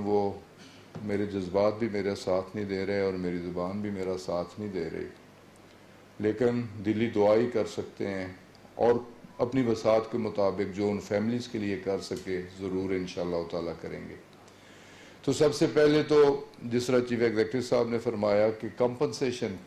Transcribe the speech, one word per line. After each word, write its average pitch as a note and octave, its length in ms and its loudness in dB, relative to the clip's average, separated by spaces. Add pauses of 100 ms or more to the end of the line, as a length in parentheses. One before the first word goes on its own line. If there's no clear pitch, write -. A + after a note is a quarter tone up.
वो G2+ 380 0 (600)
मेरे G2+ 220 -2
जज्बात G2 540 0
भी A#2 80 0
मेरा G2+ 260 -2
साथ F#2 420 -2
नहीं G#2 100 -4
दे F#2+ 180 -2
रहे G2+ 220 0
और F#2+ 180 0
मेरी F2 140 -2
ज़ुबान F2+ 440 -4
भी G#2 80 -4
मेरा F#2 260 -4
साथ F2 420 -6
नहीं G#2 140 -6
दे E2+ 160 -4
रही, E2 200 -8 (1160)
लेकिन A#2+ 440 0 (160)
दिली G#2+ 220 2 (100)
दुआ G#2 180 6
ही A#2+ 160 4
कर G#2 160 0
सकते - 400 -8
हैं F#2+ 220 -4 (500)
और A#2 280 4 (340)
अपनी B2 220 2
वसात A2 500 2
के A#2 60 0
मुताबिक G2 540 0
जो G#2 180 0
उन G2+ 80 0 (100)
फैमिलीज़ A2+ 440 0
के A2+ 60 -4
लिए G2+ 180 -2 (120)
कर G2 120 0 (120)
सके, F#2 280 -4 (200)
ज़रूर F#2+ 340 -2
इंशाअल्लाह F2+ 480 -2 (100)
ताला E2+ 200 -4 (100)
करेंगे। E2 360 -12 (1080)
तो C#3 60 2
सबसे D3+ 340 2
पहले D3 360 6
तो D3 160 4 (460)
जिस A#2+ 220 0
तरह B2+ 140 4
चीफ A#2+ 200 0
एग्जीक्यूटिव A2 400 2
साहब A#2+ 300 2
ने A#2 80 0
फरमाया G#2+ 520 2
कि A2+ 200 -6
compensation, B2 960 -2